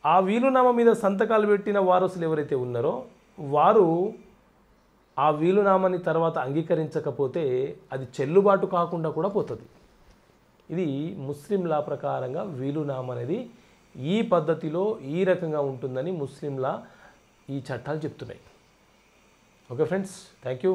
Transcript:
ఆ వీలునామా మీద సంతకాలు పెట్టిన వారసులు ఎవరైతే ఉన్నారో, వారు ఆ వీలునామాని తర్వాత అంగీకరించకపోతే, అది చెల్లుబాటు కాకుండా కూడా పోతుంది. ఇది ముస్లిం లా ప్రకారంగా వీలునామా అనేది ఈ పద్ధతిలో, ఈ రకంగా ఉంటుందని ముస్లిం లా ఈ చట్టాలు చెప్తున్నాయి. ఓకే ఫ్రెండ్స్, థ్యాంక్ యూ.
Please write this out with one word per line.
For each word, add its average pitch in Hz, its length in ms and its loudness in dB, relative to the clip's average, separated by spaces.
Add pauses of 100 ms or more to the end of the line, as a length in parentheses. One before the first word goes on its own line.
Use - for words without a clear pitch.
(140)
ఆ - 20 6 (140)
వీలునామా 254 500 4
మీద 233 120 8 (120)
సంతకాలు 214 480 2
పెట్టిన 202 260 2 (120)
వారసులు 180 380 2
ఎవరైతే 151 280 0 (100)
ఉన్నారో, 123 300 -2 (600)
వారు 185 300 6 (1400)
ఆ - 20 6 (140)
వీలునామాని 190 580 4 (100)
తర్వాత 165 260 0 (100)
అంగీకరించకపోతే, 151 1000 -2 (480)
అది 135 120 -8 (120)
చెల్లుబాటు 190 480 4 (100)
కాకుండా 170 440 -2
కూడా 190 180 -2
పోతుంది. 127 300 -6 (1040)
ఇది 170 160 -2 (400)
ముస్లిం 190 320 -2 (100)
లా 151 80 2 (100)
ప్రకారంగా 139 520 -4 (180)
వీలునామా 135 560 -4
అనేది 131 240 -4 (560)
ఈ 156 220 -2 (160)
పద్ధతిలో, 165 500 0 (320)
ఈ - 20 -2 (140)
రకంగా 160 300 -2 (100)
ఉంటుందని 131 400 -6 (120)
ముస్లిం 139 320 -8 (100)
లా 151 80 -2 (800)
ఈ - 20 -4 (120)
చట్టాలు 143 360 -6
చెప్తున్నాయి. - 380 -12 (1300)
ఓకే 151 180 0
ఫ్రెండ్స్, 190 240 -4 (300)
థ్యాంక్ 127 220 -6
యూ. 185 80 2